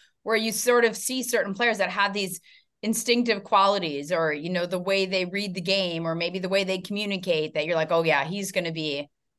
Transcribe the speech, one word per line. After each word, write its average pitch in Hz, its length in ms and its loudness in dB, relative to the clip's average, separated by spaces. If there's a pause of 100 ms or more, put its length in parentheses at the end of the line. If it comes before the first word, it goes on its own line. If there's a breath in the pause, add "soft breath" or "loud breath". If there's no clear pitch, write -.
(240 soft breath)
where 220 140 0
you 220 160 0
sort 240 320 4
of 214 100 2
see 262 280 -4
certain 202 300 0
players 220 260 0
that 180 100 2
have 196 240 0
these 196 260 -4 (420 soft breath)
instinctive 226 640 2
qualities, 185 640 2
or, 165 220 2
you 151 180 -4
know, 175 160 0
the 180 140 -4
way 190 260 0
they 185 200 0
read 196 280 -4
the 180 60 -6
game, 175 480 -2
or 165 80 -2
maybe 175 240 -4
the 185 80 -4
way 196 160 2
they 190 160 -2
communicate, 190 760 -2
that 156 120 -2
you're 165 100 -2
like, 160 160 0
"Oh 170 120 4
yeah, 147 200 2
he's 190 300 -6
gonna 175 180 -2
be 151 340 -4 (340)